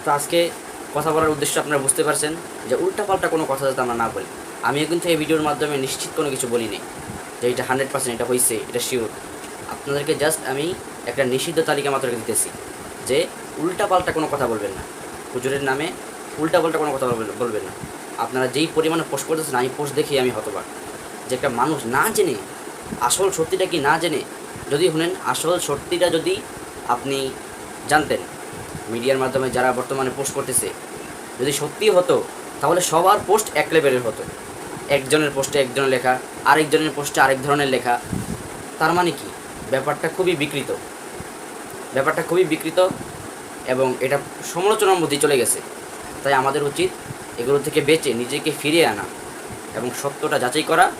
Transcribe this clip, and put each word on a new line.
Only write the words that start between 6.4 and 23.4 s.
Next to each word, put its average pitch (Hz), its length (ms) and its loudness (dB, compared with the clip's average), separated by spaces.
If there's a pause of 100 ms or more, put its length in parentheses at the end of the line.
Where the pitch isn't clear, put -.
বলিনি 110 240 0 (640)
যে 120 120 0
এটা 120 160 0
হান্ড্রেড 135 240 0
পার্সেন্ট 123 240 -2
এটা 117 140 -2
হয়েছে, 123 240 4 (160)
এটা 120 180 -2
শিওর। 117 200 0 (680)
আপনাদেরকে 143 380 -2 (100)
just 151 180 2 (120)
আমি 143 140 -2 (440)
একটা 135 140 0
নিষিদ্ধ 135 340 0 (100)
তালিকা 143 260 2
মাত্র 131 120 0 (140)
দিতেছি 113 280 0 (600)
যে 131 100 4 (440)
উল্টাপাল্টা 180 540 2
কোনো 156 160 2
কথা 139 200 0
বলবেন 104 260 -2
না, - 40 -8 (500)
হুজুরের 135 360 -2
নামে 139 180 0 (520)
উল্টাপাল্টা 160 440 2
কোনো 151 120 0
কথা 131 160 0
বলবেন, 113 180 -2 (140)
বলবেন 107 260 -2
না। 92 40 -10 (520)
আপনারা 127 300 0
যেই 156 220 2
পরিমাণে 160 340 2
পোস্ট 135 180 -4
করতেছেন, 156 260 0
আমি 127 220 2
পোস্ট 143 220 -2
দেখেই 151 240 2
আমি 127 140 2
হতবাক 98 300 -6 (640)
যে - 100 -2
একটা 143 100 0 (120)
মানুষ 143 180 2 (180)
না 151 80 4 (120)
জেনে, 175 200 2 (640)
আসল 151 280 2 (100)
সত্যিটা 180 340 2